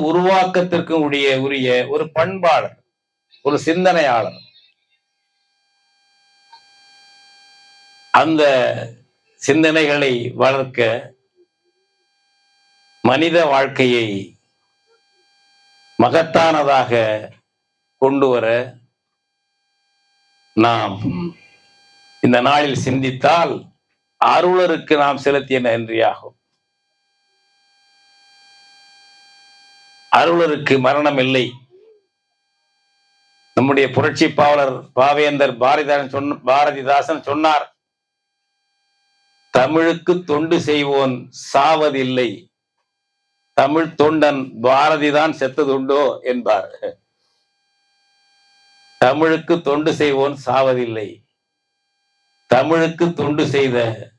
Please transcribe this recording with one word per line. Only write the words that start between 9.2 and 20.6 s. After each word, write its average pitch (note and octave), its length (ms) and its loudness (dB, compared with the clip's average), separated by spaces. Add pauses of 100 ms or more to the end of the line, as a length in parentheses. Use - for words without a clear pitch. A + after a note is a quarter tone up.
சிந்தனைகளை D3 680 2 (220)
வளர்க்க, B2 760 -2 (1900)
மனித D#3+ 440 4
வாழ்க்கையை C3 600 0 (1900)
மகத்தானதாக C#3+ 920 2 (1080)
கொண்டு C3+ 300 2
வர A#2 180 0 (2000)
நாம் A2 400 2 (1300)